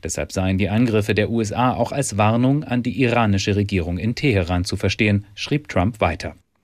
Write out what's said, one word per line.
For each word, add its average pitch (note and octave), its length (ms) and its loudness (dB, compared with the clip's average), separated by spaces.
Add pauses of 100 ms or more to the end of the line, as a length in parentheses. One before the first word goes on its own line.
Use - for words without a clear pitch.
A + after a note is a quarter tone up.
Deshalb D2+ 300 -8
seien F#2 240 -2
die F#2+ 140 0
Angriffe G#2+ 440 2
der G#2 140 2
U A#2 140 0
S G2+ 100 -4
A B2 220 0
auch A2+ 180 -2
als C3+ 240 -4
Warnung B2 480 2
an B2 180 -2
die A#2+ 200 -4
iranische G#2+ 540 2
Regierung F2+ 420 -2
in A2 160 -2
Teheran F2+ 500 0
zu F#2+ 140 -4
verstehen, G2+ 560 0
schrieb - 340 -4
Trump G2+ 320 0
weiter. E2 340 -2 (300)